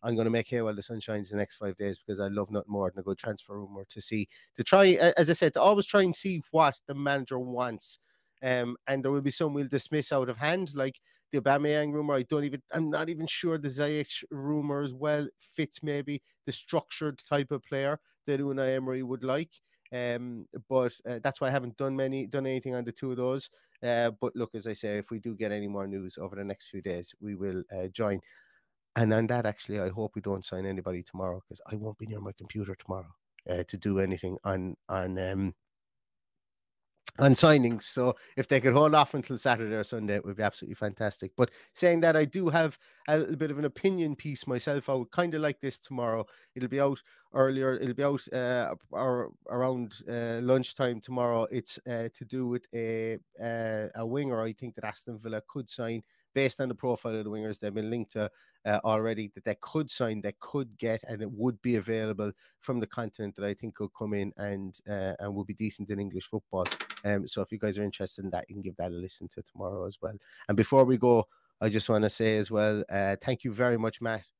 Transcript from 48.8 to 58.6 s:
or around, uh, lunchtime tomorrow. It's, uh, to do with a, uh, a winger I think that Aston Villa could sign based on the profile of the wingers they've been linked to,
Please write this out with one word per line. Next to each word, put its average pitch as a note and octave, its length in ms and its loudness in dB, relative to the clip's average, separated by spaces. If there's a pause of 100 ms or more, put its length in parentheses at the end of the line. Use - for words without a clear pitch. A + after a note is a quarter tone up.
or B2 400 -2 (160)
around, B2 480 -2 (120)
uh, A#2 340 -4
lunchtime B2 580 2
tomorrow. A#2+ 500 0
It's, - 300 -6 (100)
uh, A#2 240 -4
to - 100 -12
do B2+ 220 -4
with B2 260 -4
a, A2+ 460 -4 (240)
uh, A2+ 540 -2
a A#2 100 -6
winger B2+ 340 -2
I A2+ 120 -2
think A2+ 240 -12
that A#2 80 -12
Aston A2 340 -10
Villa A2 300 -8
could C3+ 200 -10
sign A#2 360 -6 (300)
based C3+ 260 2
on C3 80 -2
the A#2+ 60 -4
profile A#2 420 -2
of A2 80 -4
the G#2 60 -6
wingers G#2+ 280 -6
they've G#2 160 -6
been A2 160 -2
linked A#2 220 -4
to, G#2+ 180 -2 (340)